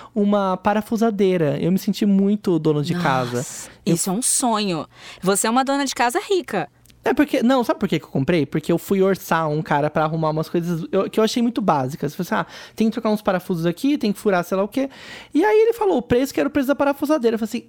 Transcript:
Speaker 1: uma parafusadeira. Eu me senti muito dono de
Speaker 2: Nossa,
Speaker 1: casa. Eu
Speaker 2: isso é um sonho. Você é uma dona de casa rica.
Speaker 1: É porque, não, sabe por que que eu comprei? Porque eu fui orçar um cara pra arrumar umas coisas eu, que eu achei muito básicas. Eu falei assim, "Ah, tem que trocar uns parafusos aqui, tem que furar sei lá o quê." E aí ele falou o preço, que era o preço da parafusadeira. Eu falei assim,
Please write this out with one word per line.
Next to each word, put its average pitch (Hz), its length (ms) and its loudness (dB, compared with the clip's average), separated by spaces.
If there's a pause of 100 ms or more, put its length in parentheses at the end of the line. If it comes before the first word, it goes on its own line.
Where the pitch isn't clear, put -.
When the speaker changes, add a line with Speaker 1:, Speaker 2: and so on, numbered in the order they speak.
(140)
Speaker 1:
uma 202 420 2
parafusadeira. 202 1040 0
Eu 160 120 0
me 190 60 2
senti - 280 -2
muito 196 540 2
dono 151 240 2
de 151 100 -4
Speaker 2:
Nossa, 175 100 -4
Speaker 1:
casa. 127 420 0 (380)
Eu 165 120 2
Speaker 2:
isso 180 140 -2
é - 20 0
um 214 100 -2
sonho. 208 640 0 (340)
Você 196 280 0
é - 20 2
uma 254 140 2
dona 277 200 0
de 262 80 -4
casa 247 280 0
rica. 320 480 -2 (360)
Speaker 1:
É - 80 2
porque, 277 300 2
não, 247 220 4
sabe 311 160 -2
por 196 80 -2
que 165 100 0
que - 60 -6
eu - 60 -20
comprei? 143 360 0
Porque - 240 -4
eu 170 80 2
fui 196 240 0
orçar 180 460 0
um 151 120 -2
cara 147 300 0
pra 156 140 0
arrumar 156 260 -2
umas 156 180 -4
coisas 170 440 -2
eu, 196 180 0
que - 80 -2
eu 214 60 4
achei 233 180 0
muito 240 180 -2
básicas. 151 560 -2
Eu 185 80 -4
falei 196 180 -4
assim, - 60 -8
"Ah, - 280 -18
tem 220 100 2
que 220 60 0
trocar 226 180 -2
uns 214 100 0
parafusos 180 460 -2
aqui, 262 320 0
tem 208 140 0
que - 80 -6
furar 185 240 2
sei 190 120 -4
lá 190 60 0
o 208 60 -2
quê." 269 200 -4 (460)
E 302 100 4
aí 427 180 4
ele 453 100 4
falou 403 260 2
o 240 40 -2
preço, 254 300 0
que - 60 -4
era 285 100 2
o 285 40 -6
preço 277 160 0
da 277 80 2
parafusadeira. 285 580 2
Eu 220 60 -2
falei 226 80 -4
assim, - 200 -8